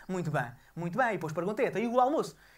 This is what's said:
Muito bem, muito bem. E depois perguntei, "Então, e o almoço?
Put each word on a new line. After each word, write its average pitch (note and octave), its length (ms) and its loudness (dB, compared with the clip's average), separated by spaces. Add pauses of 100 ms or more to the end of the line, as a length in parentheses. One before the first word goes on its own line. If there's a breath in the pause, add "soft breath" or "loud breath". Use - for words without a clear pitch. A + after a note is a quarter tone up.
Muito F3+ 200 -2
bem, B2+ 220 -2 (240 soft breath)
muito F3 220 -6
bem. A#3+ 100 4
E A3 60 0
depois D#3+ 180 -4
perguntei, F#3+ 360 0
"Então, F3+ 140 -2
e A#3 60 0
o A#3+ 140 2
almoço? B3+ 340 2 (220 soft breath)